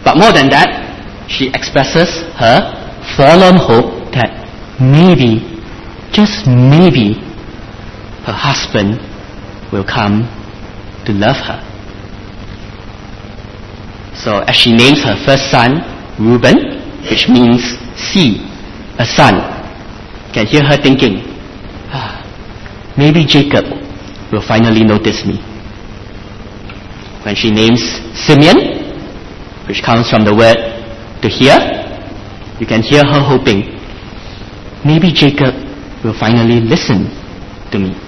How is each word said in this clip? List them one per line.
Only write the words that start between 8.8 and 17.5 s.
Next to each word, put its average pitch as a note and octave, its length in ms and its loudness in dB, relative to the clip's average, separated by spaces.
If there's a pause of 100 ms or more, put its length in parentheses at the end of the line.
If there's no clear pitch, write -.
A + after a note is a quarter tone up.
will G2 120 -2
come G#2+ 440 0 (760)
to G#2 80 -2
love G#2+ 240 0
her. - 240 -10 (2500)
So G#2 280 -2
as - 120 0
she A#2 200 4
names B2+ 280 6
her G#2 120 0 (100)
first C3+ 240 2
son C3 320 2 (380)
Reuben, A#2+ 600 4 (280)
which G#2+ 200 0
means A#2+ 340 6 (320)